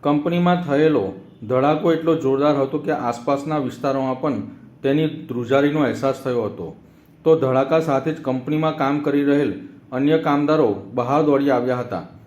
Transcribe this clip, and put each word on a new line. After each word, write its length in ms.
કંપનીમાં 640
થયેલો 460
ધડાકો 460
એટલો 220
જોરદાર 460
હતો 160
કે 140
આસપાસના 680
વિસ્તારોમાં 640
પણ 200
તેની 240
ધ્રુજારીનો 720
અહેસાસ 440
થયો 200
હતો. 320
તો 120
ધડાકા 440
સાથે 340
જ 80
કંપનીમાં 560
કામ 220
કરી 240
રહેલ 440
અન્ય 260
કામદારો 560
બહાર 280
દોડી 280
આવ્યા 300
હતા. 280